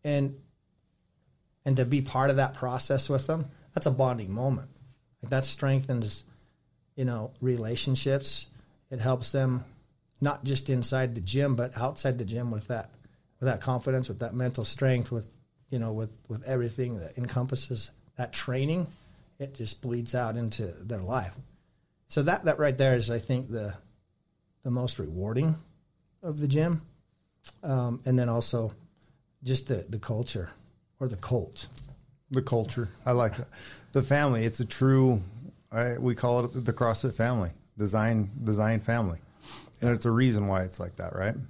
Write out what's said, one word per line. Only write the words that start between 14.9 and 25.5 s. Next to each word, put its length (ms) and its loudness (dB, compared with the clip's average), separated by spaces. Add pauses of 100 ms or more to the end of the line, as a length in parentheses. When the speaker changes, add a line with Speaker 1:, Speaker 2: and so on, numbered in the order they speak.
Speaker 1:
with, 160 -4 (440)
you 80 -2
know, 140 -2
with, 240 -6 (120)
with 160 -8
everything 540 -2
that 200 -10
encompasses 720 -4 (260)
that 160 -4
training. 540 -2 (520)
It 160 -8
just 280 -8
bleeds 320 -4
out 220 0
into 300 -4
their 340 -8
life. 340 -4 (760)
So 140 0
that, 220 2
that 140 4
right 180 4
there 180 6
is, 160 2
I 80 0
think, 320 -2
the, 240 -4 (880)
the 80 -4
most 280 0
rewarding 580 0 (680)